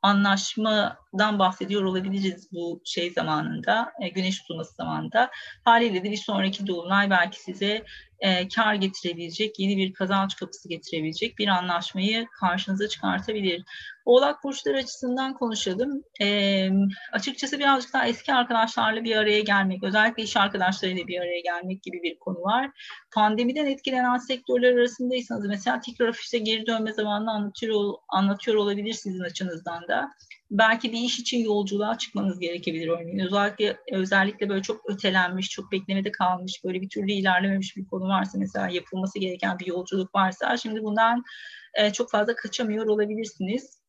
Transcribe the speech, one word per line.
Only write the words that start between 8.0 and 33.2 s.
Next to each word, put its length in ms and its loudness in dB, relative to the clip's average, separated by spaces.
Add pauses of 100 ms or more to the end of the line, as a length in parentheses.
e, 280 2
kar 280 2
getirebilecek, 840 -4
yeni 180 2
bir 160 0
kazanç 420 0
kapısı 340 -12
getirebilecek 680 -6
bir 100 0
anlaşmayı 800 0 (120)
karşınıza 480 0
çıkartabilir. 760 -2 (420)
Oğlak 380 6
burçları 340 -2
açısından 560 -4
konuşalım. 680 -2 (180)
E, 480 2 (420)
açıkçası 480 -4
birazcık 340 2
daha 140 2
eski 260 -2
arkadaşlarla 680 2
bir 120 0
araya 260 4
gelmek, 420 2
özellikle 400 2
iş 140 -2
arkadaşlarıyla 720 0
bir 120 -4
araya 200 -2
gelmek 440 -6
gibi 200 -10
bir 160 -4
konu 220 -6
var. 300 0 (420)
Pandemiden 520 2
etkilenen 520 0
sektörler 560 2
arasındaysanız 720 0
mesela 320 -2
tekrar 280 -2
ofise 300 -4
geri 280 -2
dönme 280 -2
zamanını 380 -2
anlatıyor 440 -2
ol-, 220 0 (120)
anlatıyor 480 2
olabilir 360 0
sizin 300 -6
açınızdan 640 -8
da. 220 -2 (420)
Belki 400 4
bir 80 -4
iş 200 -2
için 240 -2
yolculuğa 540 0
çıkmanız 420 -2
gerekebilir 480 -4
örneğin. 320 -4
Özellikle, 580 0 (140)